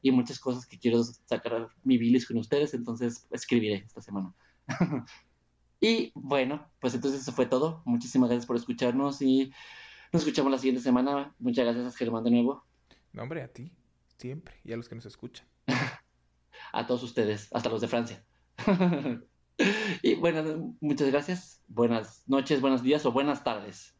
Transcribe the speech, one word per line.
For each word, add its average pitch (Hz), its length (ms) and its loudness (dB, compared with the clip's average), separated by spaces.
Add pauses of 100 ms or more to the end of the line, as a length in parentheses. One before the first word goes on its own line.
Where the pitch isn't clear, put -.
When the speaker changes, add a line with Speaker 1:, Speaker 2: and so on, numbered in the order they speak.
Speaker 1:
y 135 80 6
muchas 123 280 2
cosas 127 280 -4
que - 100 -20
quiero 117 260 2
sacar 117 680 -6 (140)
mi 131 140 4
bilis 120 300 4
con 120 100 -2
ustedes, 143 360 0
entonces 120 580 -6
escribiré 110 440 0 (100)
esta - 160 -18
semana. 98 320 -8 (340)
<laughs> 147 380 -2 (800)
Y, 226 300 2
bueno, 135 560 -2 (100)
pues 123 140 -2
entonces 135 280 -2
eso 139 100 -8
fue 127 160 0
todo. 156 380 0
Muchísimas 120 440 2
gracias 120 160 0
por 123 100 -2
escucharnos 127 640 -2
y 135 320 4 (600)
nos 165 80 4
escuchamos 143 300 2
la 131 80 0
siguiente 127 200 2
semana. 135 600 2
Muchas 120 260 0
gracias, 120 300 -2
Germán, 117 280 -2
de 117 60 2
nuevo. 120 340 2 (500)
Speaker 2:
No, 107 100 -10
hombre, 147 180 -8
a 123 60 -12
ti, 143 240 -18 (480)
siempre, 131 340 -14 (100)
y - 100 -10
a 117 40 -6
los 117 100 -12
que - 60 -16
nos 123 140 -16
escuchan. - 400 -18 (180)
Speaker 1:
<laughs> - 1040 -8
A 117 140 -4
todos 123 160 -2
ustedes, 107 500 -2
hasta 120 180 -2
los 110 120 -2
de 113 60 -4
Francia. 117 360 -4 (340)
<laughs> 170 680 0 (800)
Y, - 120 4
bueno, 160 680 -2
muchas 147 280 2
gracias. 147 580 -4
Buenas 117 600 0
noches, 135 340 2
buenos 135 220 2
días 147 240 2
o 123 40 2
buenas 139 320 0
tardes. 104 560 -8